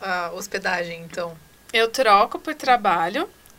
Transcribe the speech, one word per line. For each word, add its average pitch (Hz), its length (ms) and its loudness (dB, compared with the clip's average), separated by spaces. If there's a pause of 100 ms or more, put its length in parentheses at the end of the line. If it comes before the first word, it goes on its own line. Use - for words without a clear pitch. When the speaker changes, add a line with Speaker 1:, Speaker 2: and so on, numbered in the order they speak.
Speaker 1:
a 180 300 -4
hospedagem, 175 720 -6
então? 170 340 -10 (360)
Speaker 2:
Eu 226 160 4
troco 226 500 4
por 311 160 -8
trabalho. 208 760 2 (300)